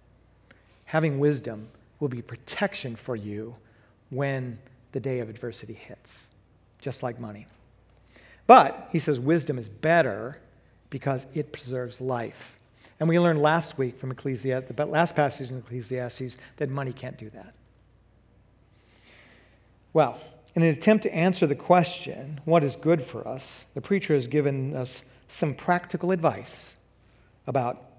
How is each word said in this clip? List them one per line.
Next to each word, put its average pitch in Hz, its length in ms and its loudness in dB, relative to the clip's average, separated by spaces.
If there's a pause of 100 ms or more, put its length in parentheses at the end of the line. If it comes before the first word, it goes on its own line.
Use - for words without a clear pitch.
(880)
Having 156 320 0
wisdom 117 500 0 (320)
will 147 80 -2
be 120 140 -8
protection - 760 -6
for 123 200 -8
you 107 400 -10 (520)
when 131 480 -4 (360)
the 135 80 -4
day 127 180 -2
of 113 100 -6
adversity 110 460 -12
hits, - 540 -20 (520)
just - 220 -8
like 120 180 -6
money. 107 260 -14 (1000)
But, 180 460 10
he 165 80 2
says, 135 200 -2
wisdom 143 380 0
is 110 100 -10
better 127 720 2 (480)
because 131 460 -4
it 147 180 -4
preserves 123 480 -8
life. 123 560 -6 (440)
And 156 80 2
we 165 100 6
learned 165 240 4
last 160 340 2
week 127 220 -4
from 131 140 -8
Ecclesiastes, 127 600 -4
the 147 140 -2
last 165 300 0
passage 135 340 0
in 131 80 -8
Ecclesiastes, 123 800 -8 (200)
that 139 120 -2
money 135 220 -4
can't 127 260 -12
do 107 120 -14
that. 107 220 -18 (2500)
Well, 139 280 2 (340)
in 170 80 4
an 165 100 6
attempt 214 300 4
to 214 100 -2
answer 180 360 2
the 143 80 0
question, 151 880 0
what 165 180 6
is 139 140 -2
good 156 260 4
for 110 240 -10
us, - 380 -10 (100)
the 135 60 -8
preacher 190 340 0
has 123 140 2
given 139 480 0
us 127 260 -6 (240)
some - 260 -2
practical 175 600 -2
advice 143 640 -2 (720)
about 123 340 -2 (160)